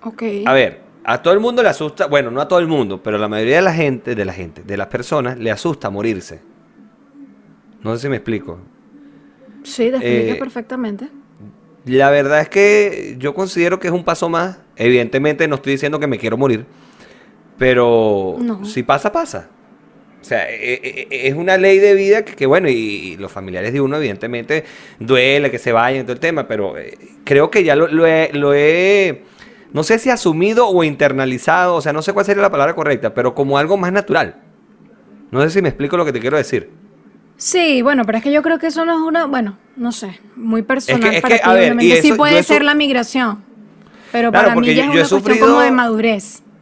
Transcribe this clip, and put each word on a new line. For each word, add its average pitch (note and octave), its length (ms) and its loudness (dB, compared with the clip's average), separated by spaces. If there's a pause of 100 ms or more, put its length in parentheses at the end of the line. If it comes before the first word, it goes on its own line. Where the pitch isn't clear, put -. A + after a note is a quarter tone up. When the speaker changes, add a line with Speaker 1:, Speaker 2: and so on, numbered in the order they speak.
Speaker 1:
Ok. A3+ 200 -12 (220)
Speaker 2:
A C3 80 2
ver, C3 280 0 (220)
a A#2+ 180 -2
todo E3+ 120 2
el G3+ 60 4
mundo A#3+ 240 -2
le G#3 60 4
asusta, D#3 380 -4
bueno, C#3 240 0
no C3 100 -4
a D3+ 60 -4
todo F3 120 2
el E3+ 80 -2
mundo, A2+ 360 -2
pero G#2 140 -4
a - 20 -2
la G#2+ 80 -2
mayoría A2 300 0
de F3 40 2
la F#3 120 2
gente, C3+ 420 -2
de G2+ 100 -2
la F#2 80 -8
gente, E2+ 300 -16
de G2 140 -8
las G2 100 -6
personas, B2 500 -4
le A2+ 140 -4
asusta C3+ 380 -6
morirse. G2 520 -6 (1400)
No A2 120 -4
sé A#2 80 -8
si C#3 60 -4
me C3 80 -4
explico. F#2 420 -8 (1040)
Speaker 1:
Sí, A#3+ 260 -2
te C4 80 -2
explicas - 380 0
Speaker 2:
Eh, - 40 -8
Speaker 1:
perfectamente. A#3+ 680 -10 (760)
Speaker 2:
la C3 240 2
verdad C#3+ 320 2
es D#3 80 -6
que G3+ 680 2
yo C#3+ 140 -6
considero F3+ 460 -2
que - 80 -8
es E3+ 60 -2
un F3 100 -4
paso E3+ 260 -2
más. E3+ 300 -4 (160)
Evidentemente C3 720 0
no D3 80 -2
estoy C3+ 180 -4
diciendo D3 260 -4
que D3 80 -4
me B2 100 -4
quiero A2+ 200 -4
morir, B2 280 0 (920)
pero A2+ 840 2
Speaker 1:
No. A#3 260 -6
Speaker 2:
si G#3 180 -6
pasa, D3 280 -2
pasa. D#4+ 380 -8 (720)
O - 20 -20
sea, G2+ 260 -4
e-, A#2 240 -6
e-, B2+ 360 -10
e-, C3 180 -4
es C3+ 60 0
una F3 240 0
ley F#3+ 220 6
de G3+ 140 6
vida G3 320 2
que, - 100 -18
que, C#3 100 -2
bueno, D#3+ 240 2
y, B2+ 40 2
y G2+ 440 -6
los F#2+ 140 -12
familiares F#2+ 420 -8
de C#3 80 -2
uno, C#3 160 -2
evidentemente, A#2+ 680 -6 (340)
duele C3 520 2
que B2 80 -8
se - 120 -4
vayan, B2 340 0
todo B2 80 -8
el A#2+ 60 -12
tema, D#3+ 280 -4
pero, G2+ 300 -6
eh, C#2+ 200 -16 (260)
creo C#3+ 260 2
que G#3 140 2
ya D3+ 120 4
lo, D#3+ 120 2
lo D#3+ 180 2
he, D#3+ 280 4
lo C#3+ 200 2
he, E3+ 680 2 (480)
no D3+ 120 -2
sé A3 160 2
si C4 100 -2
asumido G#3+ 580 2
o F3+ 160 2
internalizado, C#3+ 920 0
o D#3+ 60 -2
sea, C#3+ 120 -4
no D3+ 80 -4
sé F3 120 -4
cuál G3+ 120 0
sería G3+ 160 0
la G3+ 100 2
palabra D3+ 240 0
correcta, C#3+ 380 -2
pero A#2+ 200 0
como C#3 240 0
algo D#3 200 0
más F3+ 160 -2
natural. D#3+ 420 -2 (960)
No C3 100 0
sé D#3 100 2
si F#3+ 100 0
me E3 80 2
explico C#3+ 260 -4
lo F3 100 2
que D3+ 80 -4
te A#2+ 60 -4
quiero C3 180 -2
decir. B2+ 320 -2 (680)
Speaker 1:
Sí, D#4 440 0
bueno, C4 240 2
pero A3 120 -2
es A3+ 80 -6
que C#4+ 80 0
yo D4+ 80 2
creo E4 180 0
que E4 80 -4
eso D#4+ 160 -4
no E4 100 -2
es E4 60 -2
una, D#4+ 260 -2
bueno, A#3+ 320 -4 (200)
no A#3+ 160 -6
sé, F#3+ 260 -12 (160)
muy A3+ 280 -2
personal B3+ 400 -2
Speaker 2:
Es G#3 80 4
que, G#3+ 60 0
es - 40 0
Speaker 1:
para A3+ 160 4
Speaker 2:
que, A3 60 2
Speaker 1:
ti, F3+ 60 4
Speaker 2:
a F#3 40 6
ver, F#3+ 100 6
y - 40 4
Speaker 1:
obviamente. - 340 4
Sí D#4 80 4
Speaker 2:
eso, A#3 80 2
Speaker 1:
puede D4 160 4
Speaker 2:
yo - 60 6
he - 40 0
su- - 100 2
Speaker 1:
ser D4 120 4
la C#4+ 100 2
migración, B3+ 680 -2 (680)
pero A#3 200 0
Speaker 2:
Claro, G#3 180 6
Speaker 1:
para A#3 60 2
mí - 0 -
Speaker 2:
porque A#3+ 200 4
Speaker 1:
ya C4 80 4
Speaker 2:
yo, - 60 0
Speaker 1:
es - 60 0
Speaker 2:
yo E3+ 40 6
he D#3+ 40 6
Speaker 1:
una - 60 0
cuestión G#3 300 2
como A#3 120 8 (100)
de B3 60 4
Speaker 2:
sufrido C4 40 4
Speaker 1:
madurez. A3+ 720 0 (180)